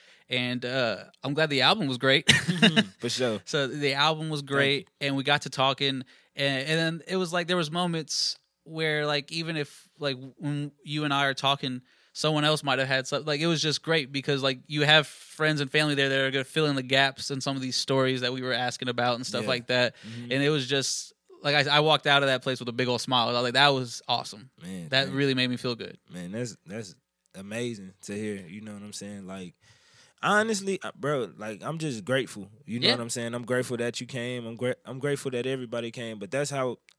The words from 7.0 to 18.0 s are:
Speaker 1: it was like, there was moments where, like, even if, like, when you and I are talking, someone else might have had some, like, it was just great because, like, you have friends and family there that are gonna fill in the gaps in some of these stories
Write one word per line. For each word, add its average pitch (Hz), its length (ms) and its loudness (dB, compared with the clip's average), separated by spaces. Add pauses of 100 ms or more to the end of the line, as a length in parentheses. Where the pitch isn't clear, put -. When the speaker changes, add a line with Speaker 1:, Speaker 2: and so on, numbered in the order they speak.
Speaker 1:
it 185 100 -4
was 175 160 -2
like, 175 140 0
there 180 100 2
was 156 140 -2
moments 170 640 -2 (260)
where, 156 440 -2
like, 147 240 -2
even 165 260 -4
if, - 400 -10
like, 143 180 -2 (220)
when 147 340 -4 (120)
you 151 220 -4
and 143 80 2
I 139 120 2
are 135 80 2
talking, 135 480 -2 (320)
someone 151 320 2
else 151 180 4
might 135 160 2
have 135 80 2
had 131 200 0
some, 147 180 -2
like, 147 160 0
it 165 60 2
was 165 160 4
just 151 180 0
great 151 300 0
because, 139 320 0
like, 135 240 2
you 147 160 0
have 151 240 6
friends - 520 -2
and 139 120 -2
family 151 240 4
there 139 120 2
that 135 120 2
are 135 120 2
gonna 131 120 0
fill 156 240 0
in 143 80 2
the 135 80 -2
gaps 135 480 2
in 139 100 -4
some 139 140 -2
of 131 60 -4
these 131 140 -4
stories 131 460 2